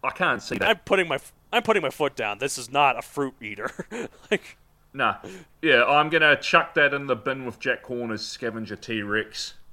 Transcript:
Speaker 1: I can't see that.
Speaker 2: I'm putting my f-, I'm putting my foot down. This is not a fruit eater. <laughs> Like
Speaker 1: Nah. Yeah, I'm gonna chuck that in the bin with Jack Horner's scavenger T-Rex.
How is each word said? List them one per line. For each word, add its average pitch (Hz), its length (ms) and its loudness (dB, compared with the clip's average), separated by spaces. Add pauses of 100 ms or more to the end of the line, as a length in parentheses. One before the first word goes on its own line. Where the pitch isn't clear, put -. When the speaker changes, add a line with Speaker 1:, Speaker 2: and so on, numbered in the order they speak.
Speaker 1:
I 131 80 -2
can't 151 320 -2
see - 160 -8
that. - 100 2
Speaker 2:
I'm 220 100 4
putting 190 300 2
my 139 80 -2
f-, - 160 -10 (200)
I'm 226 100 2
putting 214 200 2
my 135 80 -2
foot 143 260 -2
down. 104 220 -4
This 135 200 -4
is 120 120 -12
not 135 280 4
a 117 40 -8
fruit 139 380 -6
eater. 104 300 -8 (200)
<laughs> 226 180 -10 (220)
Like - 260 -4 (380)
Speaker 1:
Nah. 120 220 0 (440)
Yeah, 131 240 6
I'm 147 240 4
gonna 156 320 6
chuck - 340 4
that 143 200 4
in 143 140 -6
the 131 60 2
bin 131 300 -6
with 117 160 -10
Jack 127 240 -2
Horner's 120 420 -6
scavenger 113 500 -8
T-Rex. 107 800 -6 (180)